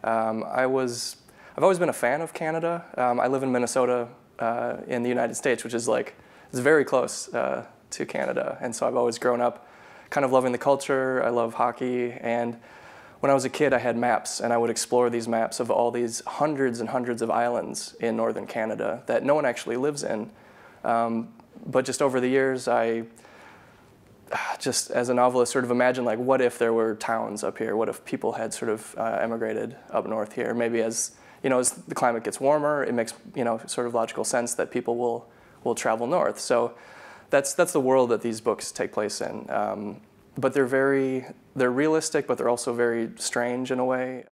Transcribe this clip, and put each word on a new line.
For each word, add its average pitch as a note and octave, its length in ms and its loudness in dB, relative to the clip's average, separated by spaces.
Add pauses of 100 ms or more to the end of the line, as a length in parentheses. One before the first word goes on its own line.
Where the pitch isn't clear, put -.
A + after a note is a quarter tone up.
Um, A2+ 400 0
I C3 220 0
was, B2+ 520 -2 (380)
I've - 60 -2
always F3+ 160 6
been E3+ 120 2
a A#2+ 40 -2
fan C3+ 280 0
of D#3+ 120 -8
Canada. E3 520 -4 (120)
Um, B2 220 2
I - 80 4
live C3+ 160 0
in C3+ 80 0
Minnesota, B2 560 2 (320)
uh, A#2+ 380 -2 (100)
in A#2+ 160 -2
the A#2+ 60 0
United A#2+ 260 0
States, A#2+ 280 0
which A#2+ 120 -6
is, A#2 120 0
like, A2+ 280 0 (340)
it's C3 80 -6
very C#3+ 260 6
close, - 520 -2
uh, - 320 -2 (240)
to - 160 -6
Canada, - 540 -2
and A#2+ 140 -6
so B2 120 0
I've A#2+ 80 -2
always A#2+ 240 0
grown B2 220 2
up - 260 -2 (420)
kind C#3+ 160 0
of B2+ 60 2
loving C3 200 4
the B2 60 -2
culture. C3 680 2
I A#2 60 2
love A#2 240 0
hockey, B2 600 -2
and A#2 440 -2 (640)
when C#3 100 2
I C#3 60 6
was C3 100 2
a B2 40 0
kid, C3+ 240 2
I B2 40 4
had A#2+ 180 0
maps, A#2+ 440 0
and A#2 120 0
I A#2+ 60 4
would A#2 140 2
explore B2 400 2
these A#2 160 -2
maps A2+ 320 -2
of A#2 100 -2
all A#2+ 220 2
these A#2+ 340 -4
hundreds C3+ 540 0
and A#2 100 -4
hundreds A#2+ 320 -2
of A2+ 80 -2
islands A#2+ 680 -2
in A2+ 180 0
northern A2 300 -2
Canada A2 580 -4
that A#2+ 180 0
no C#3+ 120 4
one D3 100 0
actually A#2+ 320 -2
lives C#3+ 240 -2
in. G#2+ 300 -4 (520)
Um, A#2 440 0 (380)
but B2+ 200 0
just C3+ 180 0
over C3 180 2
the B2+ 60 0
years, C3 400 2
I, A#2 360 2 (1300)
<sighs> - 280 -6
just - 320 -4
as B2 180 0
a B2+ 40 2
novelist, B2 380 4
sort B2+ 140 0
of A#2+ 60 -2
imagined, B2 340 4
like, A2+ 140 0
what B2+ 200 2
if B2 200 2
there A#2 120 4
were A2+ 240 2
towns A2+ 480 -4
up F2+ 140 -4
here? G#2+ 180 -2
What A2 140 0
if - 160 -10
people - 280 -4
had A2+ 200 -6
sort A#2+ 160 -4
of, A2 260 -6
uh, A2+ 240 -2
emigrated A2+ 560 -4 (140)
up - 160 -2
north A2 280 -4
here? A#2 200 -2
Maybe A#2 300 0
as, A2+ 300 -4 (280)
you - 80 0
know, B2+ 80 4
as B2 140 2
the - 240 -10
climate A#2 280 2
gets G#2+ 160 -6
warmer, D3 440 2
it A#2+ 100 -2
makes, A#2 220 -2 (200)
you C3+ 80 -2
know, A2+ 220 0
sort A#2+ 220 -2
of A#2+ 80 -4
logical A#2 280 0
sense A#2+ 300 0
that - 160 -2
people A#2+ 280 -2
will, A#2+ 300 -2 (360)
will A#2+ 100 0
travel A2+ 320 0
north. D3+ 340 0
So A#2+ 360 2 (560)
that's, C#3 240 2
that's F3 180 2
the D3+ 80 4
world B2+ 300 6
that G#2+ 100 2
these A2+ 180 -2
books - 320 -2
take - 220 -4
place G#2 260 -2
in. - 300 -6
Um, G#2 500 -4 (380)
but B2+ 160 0
they're C#3 140 4
very, C3+ 580 2 (300)
they're B2+ 160 2
realistic, D3+ 560 2
but A#2+ 100 0
they're A#2+ 120 2
also B2 220 0
very A#2 440 0
strange B2+ 560 -2
in B2+ 80 0
a B2+ 60 2
way. B2+ 500 -4